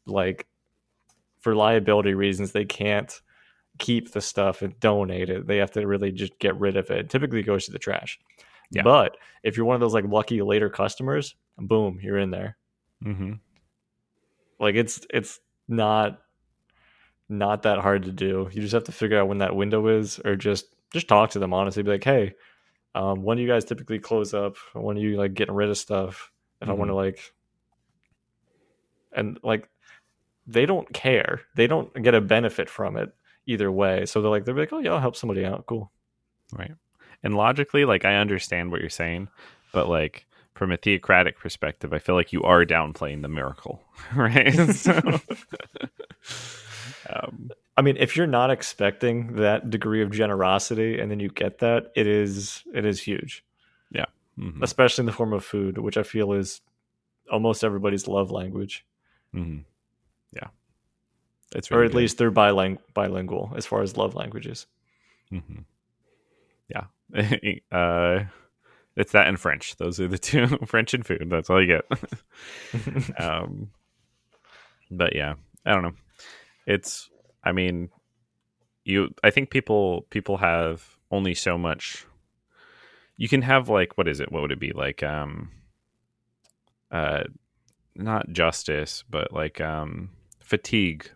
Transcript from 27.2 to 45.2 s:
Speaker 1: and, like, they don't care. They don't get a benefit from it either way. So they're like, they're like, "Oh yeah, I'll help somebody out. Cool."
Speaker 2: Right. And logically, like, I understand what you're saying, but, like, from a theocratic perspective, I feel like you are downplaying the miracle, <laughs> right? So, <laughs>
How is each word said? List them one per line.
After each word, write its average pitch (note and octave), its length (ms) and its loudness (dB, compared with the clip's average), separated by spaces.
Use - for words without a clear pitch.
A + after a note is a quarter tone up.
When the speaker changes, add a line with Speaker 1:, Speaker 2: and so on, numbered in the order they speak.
Speaker 1:
and, G#2 280 -6
like, A2+ 260 -2
they A#2+ 200 4
don't F#3 260 -2
care. - 480 2
They A#2 120 6
don't D3+ 260 0
get A#2+ 120 8
a A2 60 8
benefit G#2+ 480 2
from G2+ 280 -6
it G#2 140 -4
either G#2 240 0
way. F#2+ 360 2
So - 140 0
they're G#2+ 100 2
like, G#2 140 0
they're B2 120 -4
like, D3+ 160 -2
"Oh D#4 80 -4
yeah, E3+ 120 0
I'll E3+ 80 0
help B2+ 160 -2
somebody G2 280 -4
out. F#2+ 220 -6
Cool." A2 240 -8
Speaker 2:
Right. G2+ 200 -12
And G#2 140 -2
logically, C#3 480 2
like, G2+ 200 4
I G2+ 120 4
understand F#2+ 560 0
what F2 80 -4
you're D2+ 100 -8
saying, E2+ 380 -6
but, - 160 0
like, D#2 380 -2
from F#2+ 180 -2
a E2+ 40 2
theocratic F#2 640 4
perspective, - 540 -6
I D#2 80 -2
feel F2+ 160 2
like E2+ 160 2
you F2 100 -2
are F2 240 8
downplaying D#2 560 -2
the C#2+ 60 -8
miracle, C#2+ 540 -8
<laughs> - 180 -12
right? B2 360 6
So, E3+ 260 4
<laughs> E3 200 0